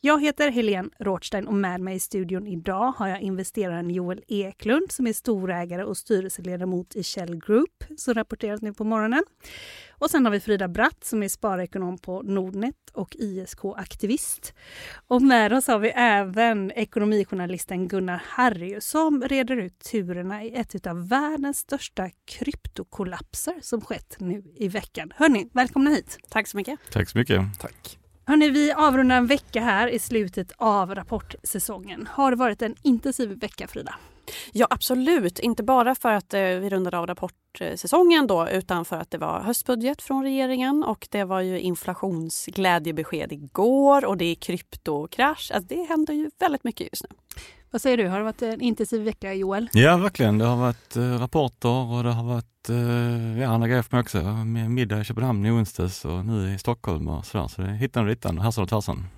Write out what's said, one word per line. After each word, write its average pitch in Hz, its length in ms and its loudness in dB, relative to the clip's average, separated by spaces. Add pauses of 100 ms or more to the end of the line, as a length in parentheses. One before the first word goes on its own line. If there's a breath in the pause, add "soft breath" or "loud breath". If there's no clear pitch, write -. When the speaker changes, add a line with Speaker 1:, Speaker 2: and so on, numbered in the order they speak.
Speaker 1:
Jag 294 220 4
heter 294 280 2
Helene 208 380 0 (120)
Rothstein 196 460 -4
och 214 80 -2
med 185 260 0
mig 185 160 -6
i 185 40 -4
studion 185 460 -4
idag 196 500 -2
har 202 120 -4
jag 190 120 -4
investeraren 185 680 -4
Joel 180 380 -4
Eklund 214 640 -2
som 254 140 -2
är 226 60 0
storägare 185 720 -2
och 196 120 -6
styrelseledamot 185 1000 -4
i 208 60 -6
Kjell 170 340 -6
Group 220 480 0 (120)
som 247 180 -2
rapporterat 214 480 -6
nu 208 120 -6
på 214 100 -6
morgonen. 220 380 0 (680 loud breath)
Och - 200 -2
sen 277 140 4
har 220 80 4
vi 202 80 2
Frida 196 280 0
Bratt 214 360 0
som 214 180 -2
är 196 60 -2
sparekonom 185 720 -4
på 185 240 -8
Nordnet 196 520 -2 (180)
och - 240 -8
I 196 240 -6
S 185 140 -14
K-aktivist. - 1000 -6 (540 loud breath)
Och 247 140 4
med 233 300 8
oss 254 140 2
har 233 120 4
vi 214 180 2
även 208 760 2
ekonomijournalisten 190 1160 -2
Gunnar 185 380 -4
Harry 202 540 0
som 302 420 2
reder 262 340 0
ut - 220 -6
turerna 190 680 -6
i 226 100 -12
ett 240 200 -6
utav 175 340 -8
världens 285 500 0
största - 520 -6 (140)
kryptokollapser - 1400 -8
som 233 180 -4
skett - 380 -12
nu 190 240 -4 (140)
i 202 120 -2
veckan. - 480 -8
Hörni, 285 360 4
välkomna 262 380 4
hit. - 280 0 (100)
Speaker 2:
Tack 214 200 -2
så - 80 -8
mycket. 240 240 -6 (120)
Speaker 3:
Tack 98 160 0
så - 100 -2
mycket. 101 420 2
Speaker 4:
Tack. - 380 -16 (300)
Speaker 1:
Hörni, 302 220 6
vi 294 220 4
avrundar 269 440 6
en 247 100 4
vecka 254 340 0
här 226 280 2
i 233 100 -2
slutet 208 580 -2
av 202 380 2
rapportsäsongen. 196 1160 -8
Har 277 200 4
det 247 60 4
varit 233 260 0
en 226 200 -4
intensiv 240 560 2
vecka, - 300 -8
Frida? - 260 -12 (580 loud breath)
Speaker 2:
Ja, 226 180 4
absolut. 254 680 2
Inte 226 240 -2
bara 254 320 4
för 240 180 0
att, 202 220 -2
eh, 196 60 2
vi 185 300 0
rundade 185 280 0
av 170 80 -4
rapportsäsongen 180 1200 2
då, 175 220 2
utan 185 360 -2
för 170 120 -8
att 165 140 -8
det 165 80 -8
var 160 220 -2
höstbudget 240 640 -2
från 269 200 -2
regeringen 269 600 0
och 226 260 -4
det 202 140 0
var 190 160 -2
ju 185 200 -2
inflationsglädjebesked 170 1700 -2
igår 262 720 4
och 196 120 0
det 170 80 -2
är 170 100 2
kryptokrasch. 170 1200 -4
Alltså, 185 200 -4
det 349 140 -2
händer 311 260 0
ju 302 160 -2 (100)
väldigt 311 240 0
mycket - 260 -6
just - 200 -10
nu. - 60 -20 (540 loud breath)
Speaker 1:
Vad 240 120 -4
säger 262 140 4
du? 208 120 2
Har 190 100 -2
det 214 60 -2
varit 220 180 -4
en 226 180 -4
intensiv 226 420 0
vecka, 202 320 -4
Joel? 190 380 -2
Speaker 3:
Ja, 147 240 8
verkligen. 139 420 2
Det 113 60 2
har 120 120 2
varit, 120 400 -2
eh, 123 220 0
rapporter 123 500 0
och 120 340 0
det 120 100 0
har 117 120 -2
varit, 120 440 -6
eh, 120 720 0
ja, 131 80 0
andra 117 200 2
grejer 123 140 4
för - 140 0
mig 123 40 6
också. 107 220 0
Med 113 480 -2
middag 110 300 0
i 104 40 -2
Köpenhamn 113 420 0
i 113 40 4
onsdags 95 540 0
och 87 200 -4
nu 101 300 0
i 95 40 -8
Stockholm 90 500 -2
och 76 180 -6
sådär. 87 220 -4
Så - 140 -8
det 92 60 -2
är 101 40 -4
hittan 120 300 -2
och 104 60 2
ditan, 92 300 -2
hassan 107 260 0
och 87 60 -4
tassan. 90 340 -2 (140)